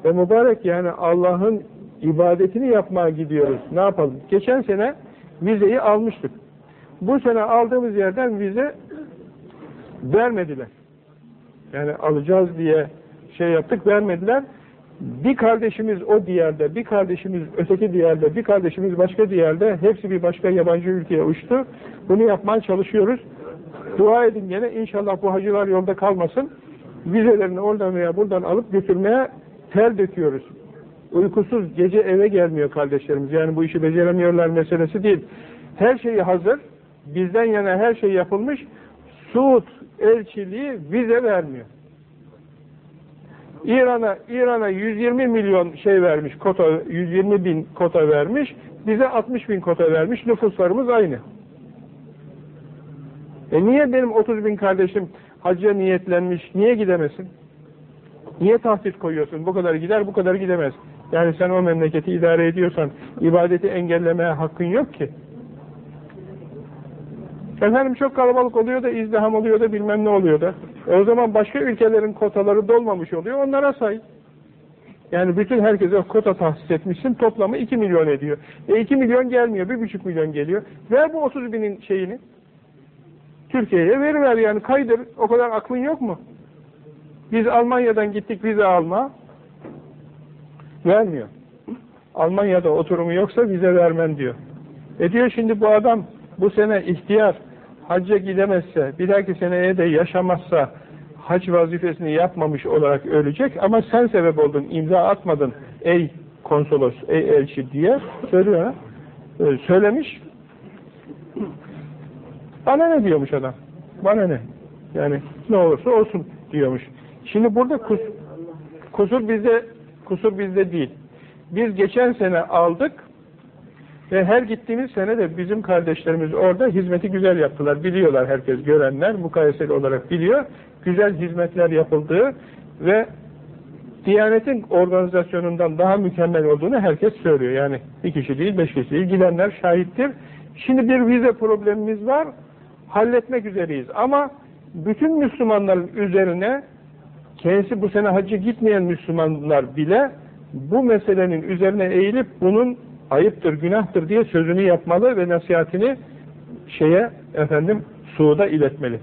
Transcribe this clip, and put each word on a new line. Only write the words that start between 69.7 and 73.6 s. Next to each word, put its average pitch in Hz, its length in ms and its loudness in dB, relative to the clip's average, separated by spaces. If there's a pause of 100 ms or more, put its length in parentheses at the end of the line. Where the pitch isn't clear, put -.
bilmem 208 320 -2
ne 214 40 2
oluyor 180 320 4
da. 180 140 -2 (340)
E 175 80 4
o 196 80 6
zaman 233 300 2
başka 214 240 0
ülkelerin 220 540 2
kotaları 202 560 0
dolmamış 214 460 0
oluyor, 247 320 -4
onlara 277 260 0